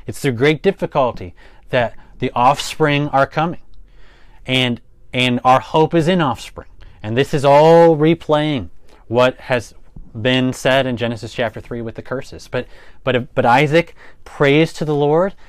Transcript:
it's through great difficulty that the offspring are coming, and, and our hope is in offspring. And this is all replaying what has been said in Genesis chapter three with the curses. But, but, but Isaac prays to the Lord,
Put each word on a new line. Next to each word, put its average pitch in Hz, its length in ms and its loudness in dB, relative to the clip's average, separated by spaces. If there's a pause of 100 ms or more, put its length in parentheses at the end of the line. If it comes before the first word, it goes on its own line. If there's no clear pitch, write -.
it's - 120 -10
through 139 140 -2
great 139 300 0
difficulty 135 720 -4 (340)
that 120 260 -2 (260)
the 127 140 -4
offspring 143 720 0
are 135 180 0
coming, 160 340 -4 (840)
and, 127 340 -2 (320)
and 127 320 0
our 131 160 4
hope 160 320 0
is 165 160 0
in 180 140 2
offspring. - 460 -6 (340)
And 110 140 -4
this 139 180 -2
is 139 100 -2
all 160 520 6
replaying 151 720 0 (380)
what 123 320 2
has - 340 -4 (460)
been 127 340 0
said 135 320 0
in 123 100 -4
Genesis 117 380 -8
chapter 117 260 -6
three 117 220 -10
with 113 140 -12
the 113 60 -14
curses. - 460 -12
But, 127 180 -6 (380)
but, 127 300 -4
but - 100 0
Isaac 143 500 2 (300)
prays 151 500 2
to 160 120 -6
the 151 80 -2
Lord, 151 400 0 (140)